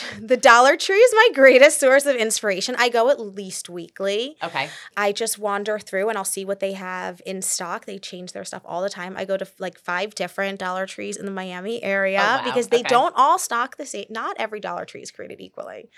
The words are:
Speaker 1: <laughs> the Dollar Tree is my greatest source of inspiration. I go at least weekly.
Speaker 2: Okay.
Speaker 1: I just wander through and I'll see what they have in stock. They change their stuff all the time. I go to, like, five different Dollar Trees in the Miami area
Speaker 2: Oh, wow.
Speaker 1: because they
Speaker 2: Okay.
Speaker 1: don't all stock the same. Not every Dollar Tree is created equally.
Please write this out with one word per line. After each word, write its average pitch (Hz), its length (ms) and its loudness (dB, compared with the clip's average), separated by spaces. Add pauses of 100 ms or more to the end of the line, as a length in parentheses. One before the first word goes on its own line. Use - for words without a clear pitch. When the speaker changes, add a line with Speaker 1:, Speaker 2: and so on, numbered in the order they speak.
Speaker 1:
<laughs> 202 120 -14
the 220 160 2
Dollar 254 400 6
Tree 392 240 0
is 480 140 8
my 440 200 6
greatest 269 460 8
source 277 260 4
of 269 120 0
inspiration. 220 600 -2
I 247 120 2
go 233 200 2
at 277 100 2
least 196 500 -12
weekly. 196 760 -6
Speaker 2:
Okay. 156 260 -4 (280)
Speaker 1:
I 202 160 0
just 220 260 -4
wander 208 400 -4
through 202 300 -4
and 214 80 -2
I'll 196 80 -6
see 196 180 -6
what 196 160 -4
they 196 140 -4
have 185 520 -10
in 190 160 -8
stock. 185 440 -6
They 196 120 -12
change 185 360 -14
their 196 100 -12
stuff 185 220 -12
all 170 160 -6
the 196 80 -2
time. 185 280 -10
I 190 60 -4
go 190 140 -2
to, 190 100 -6 (100)
like, 180 220 -10
five 185 360 -4
different 196 440 -6
Dollar 185 260 -4
Trees 202 300 -10
in - 100 -12
the 196 60 -8
Miami 190 500 -8
area 196 400 0
Speaker 2:
Oh, 226 180 4
wow. 240 40 -6
Speaker 1:
because 247 240 -2
they 240 140 2
Speaker 2:
Okay. - 80 -4
Speaker 1:
don't 262 280 4
all 311 220 6
stock 247 380 -4
the 294 80 -10
same. 202 240 -10
Not 240 280 -8
every 220 220 -6
Dollar 175 240 -6
Tree - 180 -16
is - 100 -16
created - 280 -16
equally. - 580 -16